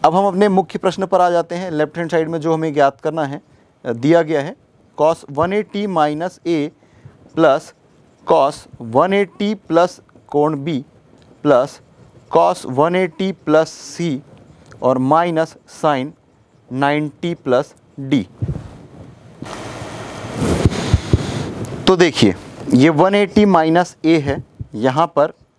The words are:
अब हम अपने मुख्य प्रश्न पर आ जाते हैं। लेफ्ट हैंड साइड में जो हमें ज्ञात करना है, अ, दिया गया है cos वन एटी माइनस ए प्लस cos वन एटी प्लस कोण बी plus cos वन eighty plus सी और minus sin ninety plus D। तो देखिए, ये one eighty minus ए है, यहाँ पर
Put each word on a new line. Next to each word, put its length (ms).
अब 100
हम 100
अपने 240
मुख्य 300
प्रश्न 260
पर 160
आ 80
जाते 260
हैं। 160
लेफ्ट 260
हैंड 140
साइड 180
में 120
जो 120
हमें 200
ज्ञात 280
करना 240
है, 160
अ, 80
दिया 280
गया 200
है 140
cos 340
वन 220
एटी 360
माइनस 580
ए 240
प्लस 380
cos 280
वन 320
एटी 440
प्लस 420
कोण 360
बी 200
plus 360
cos 360
वन 280
eighty 360
plus 240
सी 520
और 160
minus 560
sin 380
ninety 680
plus 380
D। 280
तो 80
देखिए, 400
ये 180
one 240
eighty 300
minus 500
ए 140
है, 220
यहाँ 320
पर 260